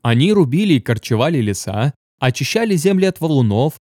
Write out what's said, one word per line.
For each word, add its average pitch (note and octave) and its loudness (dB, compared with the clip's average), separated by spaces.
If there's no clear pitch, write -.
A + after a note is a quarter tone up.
Они B2 2
рубили F3+ 2
и B2 2
корчевали B2 -2
леса, G#2 -2
очищали F#3+ -2
земли F#3 2
от F#3 -4
валунов C3+ 0